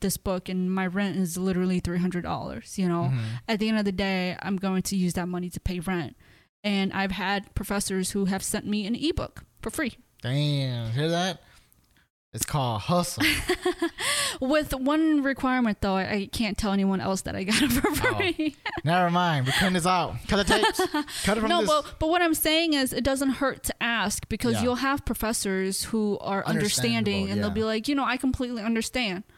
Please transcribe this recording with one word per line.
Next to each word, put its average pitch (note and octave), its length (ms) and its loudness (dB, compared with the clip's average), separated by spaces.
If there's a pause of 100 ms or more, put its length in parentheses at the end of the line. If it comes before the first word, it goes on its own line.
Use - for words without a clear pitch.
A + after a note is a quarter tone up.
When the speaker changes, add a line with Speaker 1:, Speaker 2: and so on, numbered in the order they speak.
Speaker 1:
this F#3+ 160 0
book F#3 320 -4
and F#3 240 -2
my F#3+ 140 0
rent F#3+ 300 -2
is F3 200 -2
literally F#3 440 0
three F3 180 -2
hundred F3 240 0
dollars, E3 560 -6
you F#3+ 100 2
know? E3+ 220 2
Speaker 2:
Mm-hmm. B2+ 100 0 (280)
Speaker 1:
At A3 100 0
the A3 100 0
end A3 100 2
of G#3 80 0
the G3+ 60 2
day, F#3 480 0
I'm G3+ 160 -4
going F#3+ 260 0
to G3 140 -4
use F3+ 180 2
that F3+ 120 -2
money F3+ 240 -6
to - 80 -10
pay F3+ 220 -6
rent." F3 360 -4 (480)
And G3 280 0
I've G3 180 -2
had G3 460 -2
professors G3 560 -2
who G3 140 2
have F#3+ 180 -2
sent - 240 -4
me G#3 180 -2
an A3+ 80 -2
ebook - 480 -4 (200)
for A3+ 80 -6
free. C4+ 260 -4 (260)
Speaker 2:
Damn, C3 680 -2
hear D3 160 0
that? F3 320 0 (920)
It's A2+ 140 -2
called A#2+ 360 0
hustle. F3 420 0 (560)
Speaker 1:
<laughs> C5+ 600 -2
With D4 340 2
one D4 480 4
requirement, B3+ 580 2
though, G3 160 2
I, F#3+ 60 2 (100)
I G3+ 200 -2
can't G#3 240 -2
tell G3+ 160 0
anyone G3 280 4
else F#3+ 220 -2
that - 140 -6
I F#3+ 80 -4
got G#3+ 180 2
it C#4 100 4
for C4+ 160 2
Speaker 2:
Oh. D4+ 60 0 (220)
Speaker 1:
free. D#4+ 400 0 (140)
<laughs> - 140 -8
Speaker 2:
Never F3 260 4
mind. E3+ 360 2
We're C3+ 60 0
cutting F#3 220 2
this E3+ 120 2
out. F3 280 2 (140)
Cut G#3 80 2
the G3 80 4
tapes. G#4 340 4
Speaker 1:
<laughs> - 460 -2
Speaker 2:
Cut G3+ 120 4
it A#3 40 0
from A3 100 2
Speaker 1:
No, F4 100 4
Speaker 2:
this. G3+ 100 2
Speaker 1:
but, - 280 0
but D#4 100 0
what F4 140 4
I'm D#4+ 120 4
saying D#4+ 400 2
is C4 180 0
it A#3+ 120 -4
doesn't C4+ 260 2
hurt C4 340 -2
to - 180 -4
ask A3 460 -2
because A3+ 260 0
Speaker 2:
Yeah. G#3+ 80 0
Speaker 1:
you'll B3 140 2
have C4+ 280 0
professors G3 800 -2
who G#3+ 360 0
are G3 260 -2
Speaker 2:
Understandable, A3+ 520 0
Speaker 1:
understanding G3+ 320 0
and G3+ 100 0
they'll G#3 100 0
Speaker 2:
yeah. G3 40 -4
Speaker 1:
be A3 100 0
like, A3 240 -2
"You C#4+ 60 0
know, C4+ 100 0
I A#3+ 120 0
completely B3 460 -2
understand. A3 600 -2 (140)